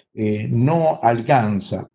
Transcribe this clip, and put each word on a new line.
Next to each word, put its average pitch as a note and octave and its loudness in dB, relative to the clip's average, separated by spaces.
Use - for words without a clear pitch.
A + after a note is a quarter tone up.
eh, G#2+ -2
no D#3 2
alcanza. A2+ 0